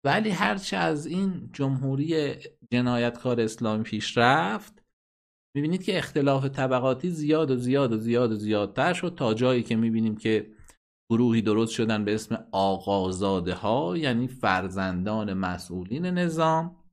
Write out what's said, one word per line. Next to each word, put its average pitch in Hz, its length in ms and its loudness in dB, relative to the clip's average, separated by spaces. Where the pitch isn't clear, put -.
ولی 208 240 2
هرچه 196 480 -2
از 160 280 -2
این 175 480 -4
جمهوری 139 800 -2
جنایتکار 120 680 0
اسلامی 110 420 -2
پیش - 340 -4
رفت، 156 680 0
می‌بینید 165 280 -2
که 190 140 0
اختلاف 139 480 0
طبقاتی 131 640 0
زیاد 156 420 0
و 127 40 4
زیاد 127 360 2
و 110 60 0
زیاد 117 340 2
و 110 40 0
زیادتر 107 580 0
شد 175 240 -6
تا 113 160 2
جایی 123 300 2
که 117 120 -2
می‌بینیم 113 420 0
که 110 380 0
گروهی 113 300 4
درست 110 300 2
شدن 110 340 0
به 107 100 2
اسم - 360 -6
آقازاده 95 1000 0
ها، 143 440 -2
یعنی 127 300 0
فرزندان 95 1040 -2
مسئولین 92 720 -6
نظام 165 880 0